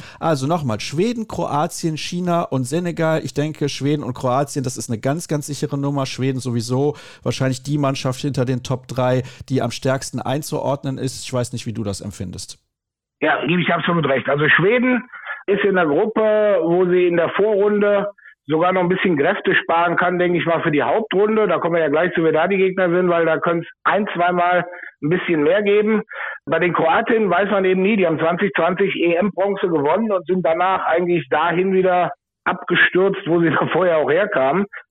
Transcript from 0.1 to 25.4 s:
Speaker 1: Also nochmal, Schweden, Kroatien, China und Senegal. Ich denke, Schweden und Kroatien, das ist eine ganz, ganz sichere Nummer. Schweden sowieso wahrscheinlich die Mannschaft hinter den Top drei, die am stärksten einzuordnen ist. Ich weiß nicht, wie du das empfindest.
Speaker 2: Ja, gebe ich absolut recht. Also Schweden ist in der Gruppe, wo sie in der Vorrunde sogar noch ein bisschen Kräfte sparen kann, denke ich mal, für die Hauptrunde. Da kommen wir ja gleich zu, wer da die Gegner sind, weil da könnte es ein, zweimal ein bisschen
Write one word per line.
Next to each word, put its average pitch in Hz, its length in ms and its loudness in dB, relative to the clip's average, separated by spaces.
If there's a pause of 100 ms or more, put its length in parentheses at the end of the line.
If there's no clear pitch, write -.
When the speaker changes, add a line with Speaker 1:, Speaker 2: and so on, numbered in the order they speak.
Speaker 1:
Also 147 280 -2
nochmal, 147 340 -2
Schweden, 220 480 -2
Kroatien, 165 680 -4
China 175 480 -2
und 131 220 -2
Senegal. 160 580 -2
Ich 131 100 -8
denke, 151 360 -2
Schweden 143 340 -2
und 127 120 -4
Kroatien, 131 500 -2
das 127 100 -6
ist - 140 -10
eine 113 100 -4
ganz, 143 300 -4
ganz 147 180 -4
sichere 147 300 -6
Nummer. 139 280 -2
Schweden 131 340 -2
sowieso 127 560 -2 (280)
wahrscheinlich 131 400 -2
die 143 140 -4
Mannschaft 135 440 -2
hinter 135 240 -2
den 123 180 -4
Top - 240 -6
drei, 127 360 0 (260)
die 131 120 0
am 117 100 -4
stärksten 135 500 -4
einzuordnen 135 760 -4
ist. - 280 -6
Ich - 80 -10
weiß 123 180 -2
nicht, 120 140 -8
wie 117 80 -6
du 113 100 -6
das 101 160 -4
empfindest. 92 580 -10 (600)
Speaker 2:
Ja, - 260 0
gebe 175 160 0
ich 175 120 0
absolut 170 340 0
recht. 131 220 0
Also 147 180 2
Schweden 233 560 2 (440)
ist 202 180 0
in 190 100 2
der 180 100 2
Gruppe, 208 800 2
wo 175 220 2
sie 180 200 4
in 170 120 2
der 165 180 2
Vorrunde 202 720 2 (380)
sogar 160 260 2
noch 185 100 2
ein 175 80 2
bisschen 180 280 2
Kräfte 175 380 2
sparen 170 420 2
kann, 180 220 2
denke 180 180 2
ich 143 80 0
mal, 160 160 2
für 165 100 0
die 143 120 2
Hauptrunde. 208 640 2
Da 165 120 2
kommen 170 160 -2
wir 170 60 4
ja 156 80 2
gleich 165 240 2
zu, 170 100 0
wer 160 80 4
da 156 160 2
die 196 100 0
Gegner 185 320 2
sind, 180 200 2
weil 170 160 2
da 160 140 2
könnte 170 260 -2
es - 60 -20 (120)
ein, 202 300 0
zweimal 175 520 2 (360)
ein 147 80 -2
bisschen 175 340 0